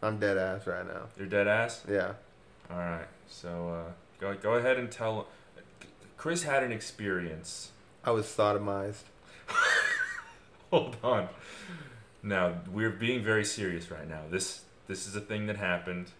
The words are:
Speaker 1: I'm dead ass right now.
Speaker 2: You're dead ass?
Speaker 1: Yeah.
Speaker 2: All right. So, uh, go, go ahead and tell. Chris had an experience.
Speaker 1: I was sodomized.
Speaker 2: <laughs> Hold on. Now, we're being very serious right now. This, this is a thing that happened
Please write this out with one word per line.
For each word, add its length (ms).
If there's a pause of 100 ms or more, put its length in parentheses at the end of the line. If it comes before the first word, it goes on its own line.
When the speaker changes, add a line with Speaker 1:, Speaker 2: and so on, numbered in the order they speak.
Speaker 1:
I'm 160
dead 220
ass 260
right 220
now. 160 (120)
Speaker 2:
You're 120
dead 200
ass? 400
Speaker 1:
Yeah. 260 (580)
Speaker 2:
All 80
right. 260 (220)
So, 600
uh, 40 (280)
go, 140
go 220
ahead 220
and 140
tell. 360 (880)
Chris 240
had 220
an 80
experience. 1000 (340)
Speaker 1:
I 60
was 160
sodomized. 760 (440)
Speaker 2:
<laughs> 360 (880)
Hold 320
on. 260 (920)
Now, 320 (160)
we're 180
being 340
very 220
serious 460
right 180
now. 200
This, 320 (260)
this 200
is 80
a 60
thing 260
that 100
happened 640